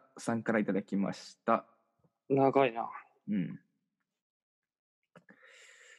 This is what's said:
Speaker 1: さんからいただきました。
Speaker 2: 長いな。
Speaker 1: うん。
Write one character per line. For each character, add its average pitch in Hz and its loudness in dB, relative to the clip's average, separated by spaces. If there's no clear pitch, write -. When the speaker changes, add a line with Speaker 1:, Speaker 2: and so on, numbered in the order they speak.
Speaker 1:
さ - -4
ん 113 -2
か - -2
ら 110 4
い 104 2
た 101 -2
だ 95 -2
き - -6
ま 98 -2
し - -20
た。 117 2
Speaker 2:
長 135 4
い 117 0
な。 113 -6
Speaker 1:
う 104 -2
ん。 90 -4